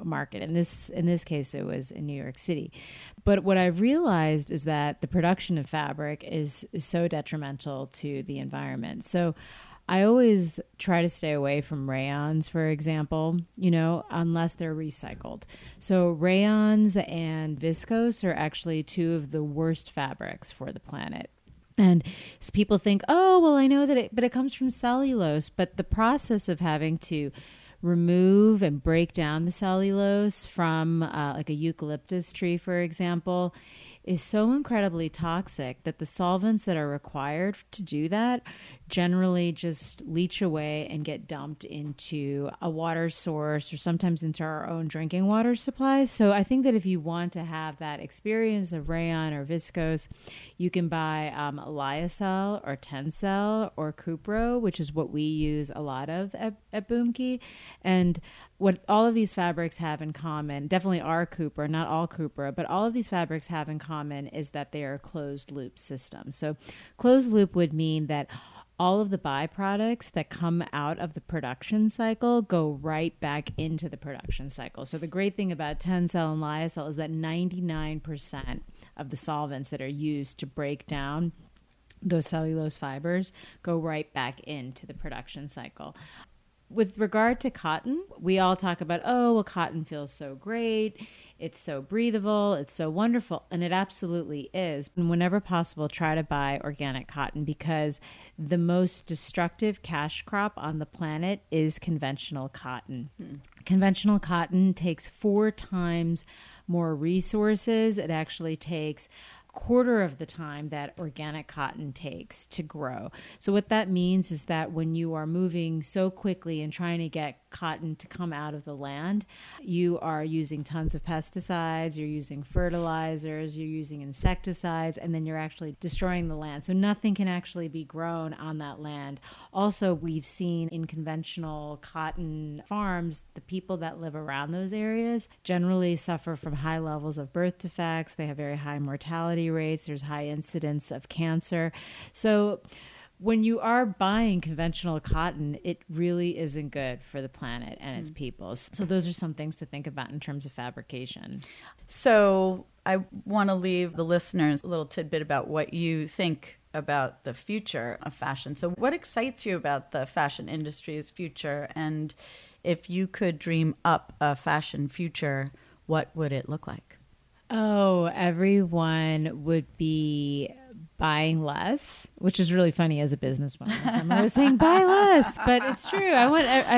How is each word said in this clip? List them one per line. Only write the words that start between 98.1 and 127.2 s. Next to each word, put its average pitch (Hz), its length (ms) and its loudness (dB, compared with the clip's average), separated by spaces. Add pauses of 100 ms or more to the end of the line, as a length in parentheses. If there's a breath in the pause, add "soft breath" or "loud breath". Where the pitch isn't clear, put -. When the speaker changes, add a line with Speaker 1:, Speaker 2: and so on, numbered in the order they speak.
Speaker 1:
the 156 200 0
most 175 480 2
destructive 180 760 -4
cash 151 440 -4
crop 202 320 -2
on 160 220 -4
the 151 60 -4
planet 170 540 -4 (120)
is 156 280 2
conventional 143 680 -4
cotton. 127 640 -10
Speaker 2:
Hmm. 156 200 -14 (280)
Speaker 1:
Conventional 196 560 4
cotton 180 540 2
takes 165 340 -4
four 214 440 2
times 170 720 -2 (420 loud breath)
more 170 260 0
resources. 208 1040 2
It 165 140 -4
actually 160 460 -4
takes 151 500 -6 (460 loud breath)
quarter 240 500 4
of 143 160 -2
the 160 60 -8
time 147 440 -10
that 143 300 -6
organic 151 480 -8
cotton 143 440 -6
takes - 540 -12
to - 160 -8
grow. 147 500 -8 (280 loud breath)
So - 120 -2
what 202 180 2
that 220 200 2
means 180 400 2
is 156 140 -6
that 160 280 -2
when 160 220 -2
you 165 220 -2
are 156 100 -4
moving 165 560 -2
so 190 300 0
quickly 175 500 -4
and 151 100 -6
trying 170 280 -2
to 165 100 -4
get 151 400 -6
cotton 156 460 -6
to - 120 -16
come 175 240 -6
out 151 220 -6
of 147 120 -10
the 147 100 -10
land, 151 500 -4 (340 loud breath)
you 175 400 0
are 156 240 -2
using 156 400 -4
tons 160 300 -2
of 151 100 -6
pesticides, 165 920 -4
you're 151 80 -4
using 147 380 -6
fertilizers, 160 1120 -2
you're 160 80 -6
using 151 360 -8
insecticides, 165 920 -2
and 170 200 -4
then 160 100 -2
you're 160 120 -4
actually 156 420 -8
destroying 180 480 -2
the 156 80 -4
land. 151 280 -8
So 185 100 -2
nothing 202 420 2
can 196 120 0